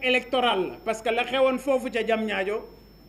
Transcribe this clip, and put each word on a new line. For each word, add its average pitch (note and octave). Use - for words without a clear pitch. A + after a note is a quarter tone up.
électorale A#3+
la, A#2+
parce A3
que A#3+
la A#3
xewoon C4
foofu B3+
ca A3+
Diamniadio G#3+